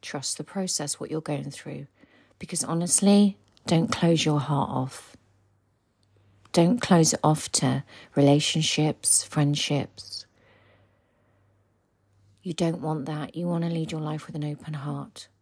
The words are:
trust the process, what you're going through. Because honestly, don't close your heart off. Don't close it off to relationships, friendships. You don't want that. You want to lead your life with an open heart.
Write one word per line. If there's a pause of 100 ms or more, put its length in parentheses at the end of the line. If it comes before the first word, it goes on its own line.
trust
the
process,
what
you're
going
through. (520)
Because
honestly, (300)
don't
close
your
heart
off. (1400)
Don't
close
it
off
to (320)
relationships,
friendships. (2250)
You
don't
want
that.
You
want
to
lead
your
life
with
an
open
heart. (140)